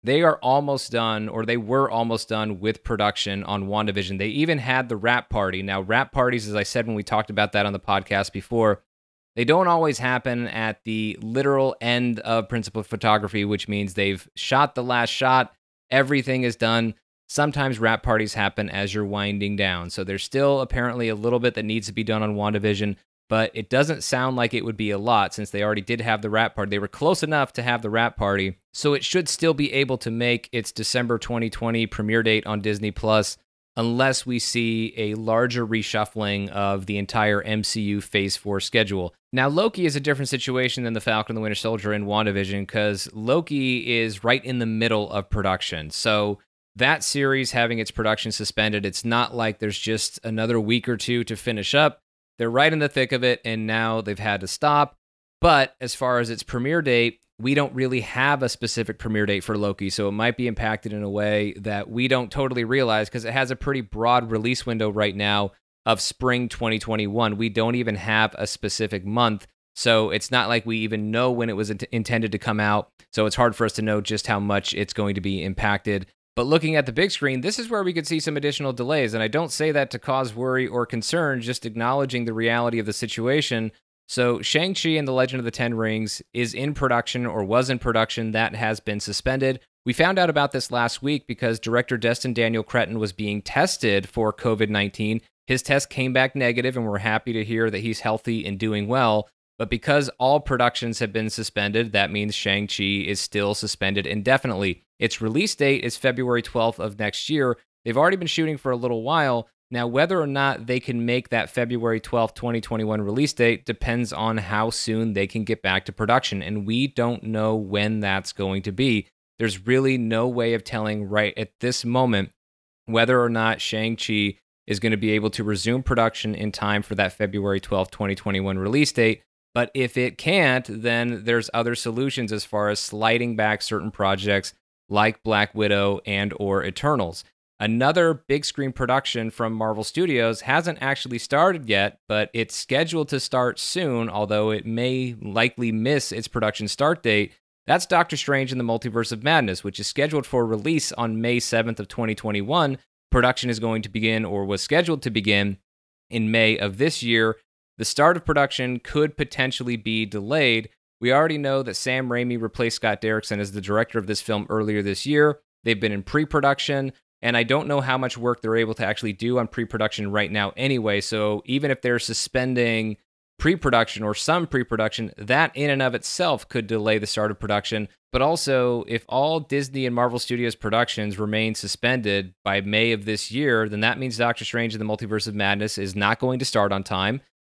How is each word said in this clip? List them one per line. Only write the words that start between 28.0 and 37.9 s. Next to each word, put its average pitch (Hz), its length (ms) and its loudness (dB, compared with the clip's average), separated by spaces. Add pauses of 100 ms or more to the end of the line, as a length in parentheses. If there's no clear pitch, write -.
party, 98 420 0 (160)
so 147 200 2
it 131 100 -2
should 180 240 0
still 165 260 2
be 143 180 -2
able 131 260 0
to - 120 -6
make 120 400 0
its 117 220 -4
December 120 460 0
twenty 117 300 -2
twenty 113 380 -2
premiere 110 380 0
date 110 200 4
on 104 160 -2
Disney 104 300 -2
Plus, 107 480 2 (380)
unless 123 500 2
we 123 140 -2
see 113 560 -2
a 107 180 -2
larger 117 500 0
reshuffling 104 840 -2
of 98 380 -2
the 101 120 -4
entire 104 440 0
M 107 200 -2
C - 200 -4
U 101 180 0